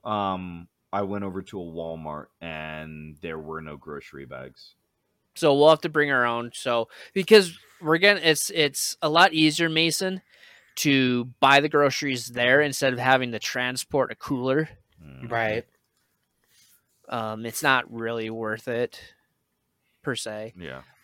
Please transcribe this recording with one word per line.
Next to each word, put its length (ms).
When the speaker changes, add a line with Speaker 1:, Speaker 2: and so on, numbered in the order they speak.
Speaker 1:
um, 640
I 120
went 220
over 180
to 180
a 40
Walmart, 640
and 800
there 180
were 220
no 160
grocery 480
bags. 500
Speaker 2:
So 200
we'll 140
have 140
to 80
bring 200
our 140
own. 300
So, 340
because 440
we're 160
gonna, 240
it's, 280
it's 520
a 80
lot 240
easier, 340
Mason, 540
to 500
buy 200
the 80
groceries 600
there 340
instead 320
of 40
having 340
to 60
transport 720
a 40
cooler. 540
Speaker 1:
Mm-hmm. 260
Speaker 3:
Right. 380
Speaker 2:
Um, 360
it's 180
not 300
really 380
worth 380
it, 320
per 120
se. 440
Speaker 1:
Yeah. 240